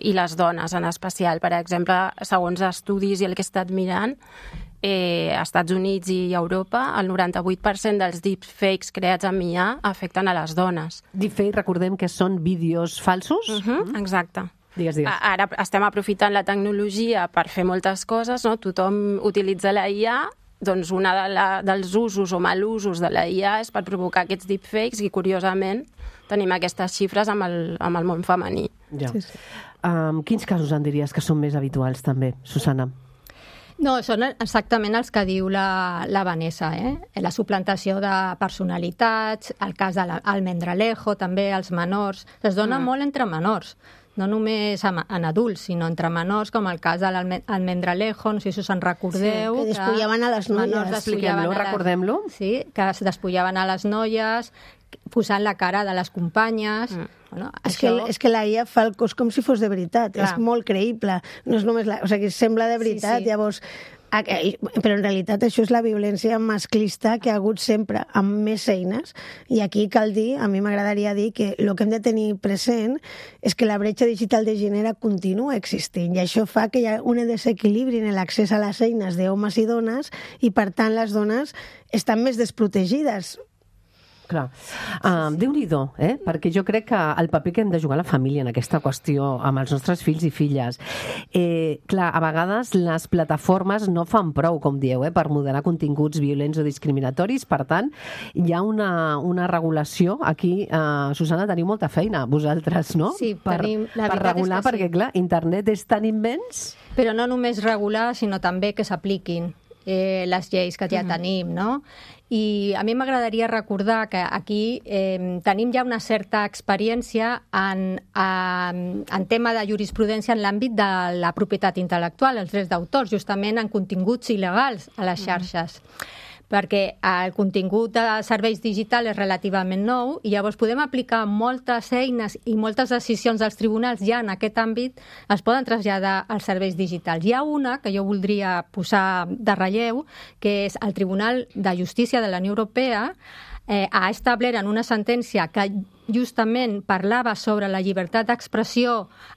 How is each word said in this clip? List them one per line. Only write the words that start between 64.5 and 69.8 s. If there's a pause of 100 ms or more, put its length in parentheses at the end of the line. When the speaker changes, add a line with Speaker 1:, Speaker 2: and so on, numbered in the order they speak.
Speaker 3:
però
en
realitat
això
és
la
violència
masclista
que
ha
hagut
sempre, (100)
amb (100)
més
eines. (320)
I
aquí